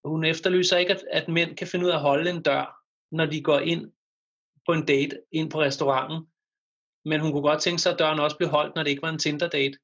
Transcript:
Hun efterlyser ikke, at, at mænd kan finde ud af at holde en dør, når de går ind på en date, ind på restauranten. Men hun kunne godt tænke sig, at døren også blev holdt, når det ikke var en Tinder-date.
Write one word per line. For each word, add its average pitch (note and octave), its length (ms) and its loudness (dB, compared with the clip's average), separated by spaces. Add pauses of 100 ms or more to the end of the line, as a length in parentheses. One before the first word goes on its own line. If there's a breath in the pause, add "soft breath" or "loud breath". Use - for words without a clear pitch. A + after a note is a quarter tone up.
Hun D#3 200 -2
efterlyser F3+ 520 2
ikke, F3+ 160 2
at, F#3 180 -4
at D#3+ 160 -2
mænd E3 300 0
kan F3+ 100 -6
finde F3+ 180 -2
ud F3+ 60 2
af E3 40 0
at D3 60 0
holde D3 280 2
en E3+ 120 -4
dør, C#3 420 -2 (320)
når D#3+ 100 2
de D3 180 -4
går D3 160 4
ind E3+ 320 -2 (720)
på E3+ 80 2
en D#3 120 0
date, C#3 360 0 (100)
ind D#3 200 -4
på D#3 100 -2
restauranten. C#3+ 680 0 (800)
Men D#3 160 0
hun D#3 100 0
kunne C#3+ 180 0
godt D#3 120 2
tænke F3 200 -2
sig, F3 120 2
at E3+ 60 -6
døren D#3 200 2
også D3+ 180 0
blev E3+ 120 0
holdt, D3 260 0
når D#3+ 80 -2
det C#3 60 -2
ikke C#3 120 -2
var D#3+ 80 -4
en D#3 100 -6
Tinder-date. D3 640 -2